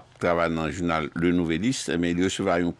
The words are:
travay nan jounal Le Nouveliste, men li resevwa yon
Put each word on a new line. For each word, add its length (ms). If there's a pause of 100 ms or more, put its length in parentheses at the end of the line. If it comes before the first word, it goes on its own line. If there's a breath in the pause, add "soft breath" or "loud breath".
(220)
travay 320
nan 160
jounal 380 (100)
Le 160
Nouveliste, 640
men 160
li 80
resevwa 400
yon 180